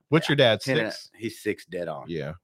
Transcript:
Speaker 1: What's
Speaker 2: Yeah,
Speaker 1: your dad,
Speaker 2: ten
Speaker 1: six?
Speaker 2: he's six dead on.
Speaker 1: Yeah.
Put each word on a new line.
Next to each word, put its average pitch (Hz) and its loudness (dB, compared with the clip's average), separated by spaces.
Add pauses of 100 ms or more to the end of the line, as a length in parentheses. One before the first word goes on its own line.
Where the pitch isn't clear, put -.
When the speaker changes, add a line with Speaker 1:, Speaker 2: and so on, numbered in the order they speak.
Speaker 1:
What's 156 4
Speaker 2:
Yeah, - 4
Speaker 1:
your 143 2
dad, 117 6
Speaker 2:
ten 135 0
Speaker 1:
six? - -4
Speaker 2:
he's 110 -8
six - -4
dead 87 -6
on. 71 -8
Speaker 1:
Yeah. 78 -6